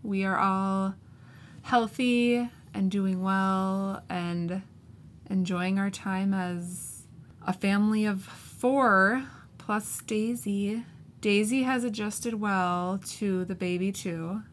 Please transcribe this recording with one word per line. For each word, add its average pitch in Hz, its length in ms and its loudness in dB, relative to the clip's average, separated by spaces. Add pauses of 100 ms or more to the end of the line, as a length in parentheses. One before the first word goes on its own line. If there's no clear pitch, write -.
We 196 220 -2
are 190 140 2
all 190 580 0 (680)
healthy 240 880 2 (240)
and 190 160 0
doing 190 320 0
well 190 880 0
and 175 520 -4 (680)
enjoying 185 480 0
our 196 120 0
time 196 440 -2
as 180 720 -6 (420)
a - 60 -2
family 208 540 2
of 196 160 0
four 247 1000 4 (340)
plus - 460 -4
Daisy. 214 800 -2 (340)
Daisy 214 440 4
has 254 200 2
adjusted 214 520 -4
well 185 640 0 (180)
to 190 280 0
the 185 100 -4
baby 180 360 -2
too. 180 600 -6